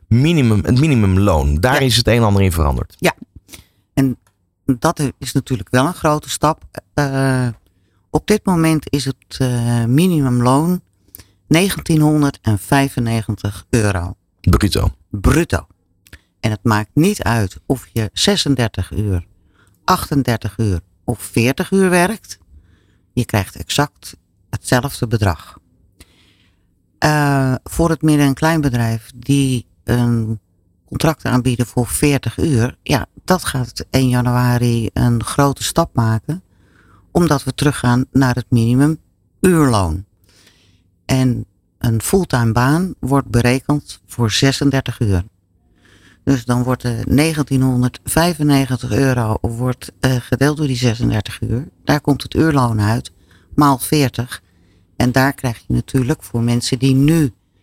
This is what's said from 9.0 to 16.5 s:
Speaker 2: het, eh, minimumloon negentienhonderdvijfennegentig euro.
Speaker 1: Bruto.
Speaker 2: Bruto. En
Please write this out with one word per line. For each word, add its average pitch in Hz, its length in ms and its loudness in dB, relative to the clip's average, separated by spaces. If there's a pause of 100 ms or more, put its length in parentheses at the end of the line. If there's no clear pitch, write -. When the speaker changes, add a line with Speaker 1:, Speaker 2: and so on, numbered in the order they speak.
Speaker 2:
het, 135 100 -6 (220)
eh, 120 480 0
minimumloon 139 960 2 (640)
negentienhonderdvijfennegentig 139 2250 0
euro. 98 460 -2 (260)
Speaker 1:
Bruto. - 500 2 (180)
Speaker 2:
Bruto. 123 580 0 (720)
En 113 120 -2